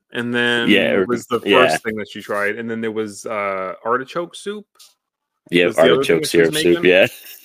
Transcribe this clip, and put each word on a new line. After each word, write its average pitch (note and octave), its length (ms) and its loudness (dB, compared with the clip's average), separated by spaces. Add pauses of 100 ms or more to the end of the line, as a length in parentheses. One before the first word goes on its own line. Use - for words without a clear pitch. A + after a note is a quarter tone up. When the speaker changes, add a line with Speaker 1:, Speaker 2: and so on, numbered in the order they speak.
(120)
Speaker 1:
and A#2+ 220 -6
then A#2+ 340 0
Speaker 2:
Yeah, G2 320 2
Speaker 1:
it F#2 80 0
was - 200 -6
the A#2 120 -2
first - 80 -8
Speaker 2:
yeah. E2+ 300 4
Speaker 1:
thing A2 180 -8
that G#2 140 -10
she G#2 120 -16
tried, G#2 360 -4
and A#2 120 -8
then A2+ 120 -6
there A2+ 100 -4
was, G#2 340 -8
uh, G2 500 -6 (100)
artichoke C3 500 -4
soup. G#3 300 -12 (840)
Speaker 2:
Yeah, F2 160 4
Speaker 1:
was E2+ 100 -4
the D#2+ 60 6
other E2+ 60 8
thing E2 80 4
Speaker 2:
artichoke E2+ 260 2
Speaker 1:
that D2 60 -6
she F2 100 0
was E2 100 4
Speaker 2:
syrup D2+ 60 -4
soup, E2+ 280 2
Speaker 1:
making. F#2 60 4
Speaker 2:
yeah. B2 180 6 (380)